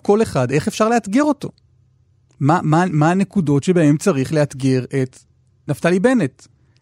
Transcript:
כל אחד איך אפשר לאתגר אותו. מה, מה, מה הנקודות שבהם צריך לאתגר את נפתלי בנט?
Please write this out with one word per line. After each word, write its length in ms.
כל 180
אחד 300
איך 160
אפשר 220
לאתגר 340
אותו. 260
מה, 240
מה, 280
מה 200
הנקודות 520
שבהם 340
צריך 360
לאתגר 500
את 160
נפתלי 320
בנט? 460